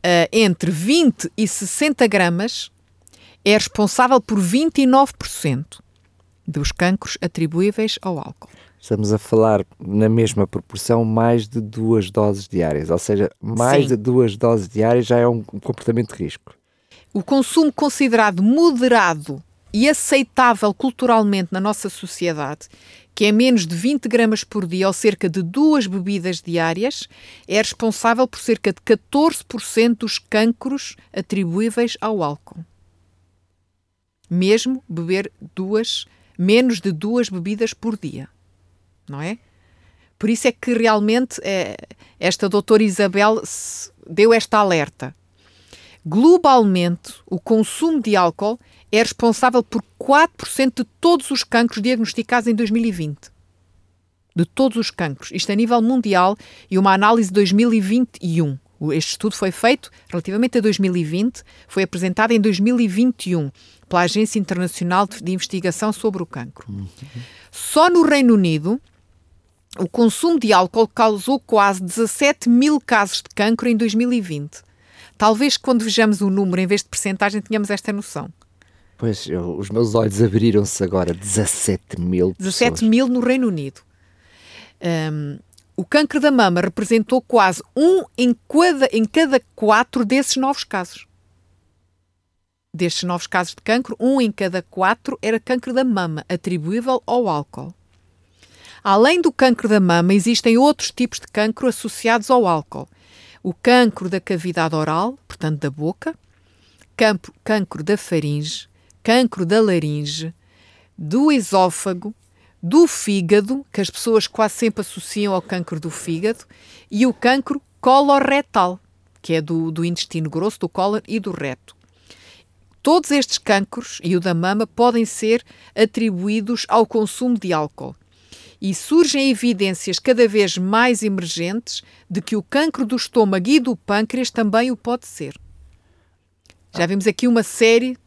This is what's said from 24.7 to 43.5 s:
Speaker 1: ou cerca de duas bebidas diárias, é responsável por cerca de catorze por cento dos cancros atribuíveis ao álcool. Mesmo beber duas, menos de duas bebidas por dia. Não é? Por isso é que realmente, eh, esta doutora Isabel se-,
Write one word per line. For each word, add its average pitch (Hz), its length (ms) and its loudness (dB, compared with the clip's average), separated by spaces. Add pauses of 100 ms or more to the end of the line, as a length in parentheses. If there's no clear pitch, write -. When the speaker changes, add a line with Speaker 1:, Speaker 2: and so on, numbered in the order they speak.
Speaker 1:
ou 196 60 0
cerca 202 340 0
de 175 140 -4
duas 269 460 2
bebidas 185 520 -4
diárias, 170 680 -4 (380)
é 196 100 -2
responsável 226 680 0
por - 120 -14
cerca 214 320 0
de - 100 -8
catorze 285 600 0
por - 160 -12
cento 226 460 0
dos - 140 -6
cancros 233 760 -2 (160)
atribuíveis 202 880 -2
ao 214 220 -4
álcool. 151 420 -8 (1700)
Mesmo 214 580 0
beber 175 440 -4 (220)
duas, 208 520 -4 (320)
menos 220 420 2
de 190 120 -2
duas 208 360 -2
bebidas 196 460 -6
por 220 240 -8
dia. 135 320 -12 (800)
Não 143 120 -12
é? 196 160 -8 (800)
Por 214 120 -2
isso 233 180 0
é 240 40 2
que 240 220 -4
realmente, 226 720 0
eh, 180 340 -4 (420)
esta 185 300 0
doutora 214 340 4
Isabel 202 600 2
se-, - 460 -12 (180)